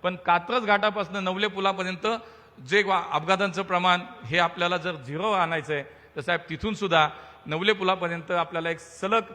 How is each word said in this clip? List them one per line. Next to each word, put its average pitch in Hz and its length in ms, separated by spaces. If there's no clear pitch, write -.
पण 180 140
कात्रज 180 500
घाटापासून 202 580
नवले 185 220
पुलापर्यंत 190 600
जे 202 140
वा-, 175 300
अपघातांचं 180 500
प्रमाण 180 380
हे 151 120
आपल्याला 175 380
जर 170 180
झिरो 151 380
आणायचं 165 420
आहे 143 80
तर 156 40
साहेब, 170 200
तिथून 208 240
सुद्धा 160 340
नवले 170 260
पुलापर्यंत 180 580
आपल्याला 170 400
एक 165 80
सलग 208 420